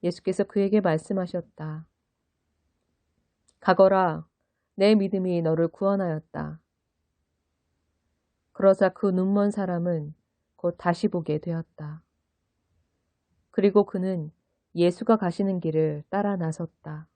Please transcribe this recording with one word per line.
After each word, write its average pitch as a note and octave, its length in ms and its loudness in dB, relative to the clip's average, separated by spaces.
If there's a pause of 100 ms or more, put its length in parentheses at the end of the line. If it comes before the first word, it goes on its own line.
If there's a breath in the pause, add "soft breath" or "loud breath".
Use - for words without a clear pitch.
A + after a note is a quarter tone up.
예수께서 F#3 420 -2
그에게 G3+ 380 0
말씀하셨다. E3 1040 -4 (1700)
"가거라, F#3+ 680 2 (460)
내 G3+ 200 4
믿음이 F#3 480 0
너를 D#3+ 260 2
구원하였다." D#3+ 920 -4 (1900)
그러자 F#3+ 360 4
그 - 180 -4
눈먼 G3 440 2
사람은 F3 640 -4 (420)
곧 F3 220 -4
다시 F3 280 -2
보게 D#3+ 320 -4
되었다. D#3+ 640 -10 (1500)
그리고 G3+ 340 4
그는 F3+ 460 -6 (420)
예수가 F3 420 2
가시는 G3 440 -2
길을 D#3 500 0
따라 G3+ 260 -2
나섰다. D#3+ 800 -8